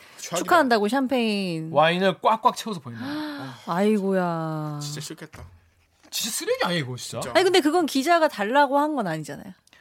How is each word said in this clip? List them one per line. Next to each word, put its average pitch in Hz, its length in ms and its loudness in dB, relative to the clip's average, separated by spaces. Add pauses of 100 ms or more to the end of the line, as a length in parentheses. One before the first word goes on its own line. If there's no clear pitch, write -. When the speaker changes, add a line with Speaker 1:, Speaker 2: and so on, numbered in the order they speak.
(180)
Speaker 1:
최악이다. - 200 -8
Speaker 2:
축하한다고 247 500 4
샴페인. 214 840 0
Speaker 3:
와인을 170 480 4
꽉꽉 220 360 2
채워서 202 240 -8
보낸다. 123 260 -12
Speaker 1:
아. 285 560 -8
Speaker 2:
<gasps> - 40 -14
아이고야. 170 1160 0
Speaker 1:
진짜 147 180 -10
싫겠다. - 440 -14 (680)
Speaker 3:
진짜 220 200 -6
쓰레기 466 340 -2
아니에요, 175 200 0
이거 123 120 -8
진짜. 117 240 -10
Speaker 1:
진짜. 151 180 0
Speaker 2:
아니, 370 60 4
근데 370 160 6
그건 302 260 2
기자가 311 420 2
달라고 262 500 2
한 302 180 0
건 220 100 -2
아니잖아요. 160 460 -8 (280)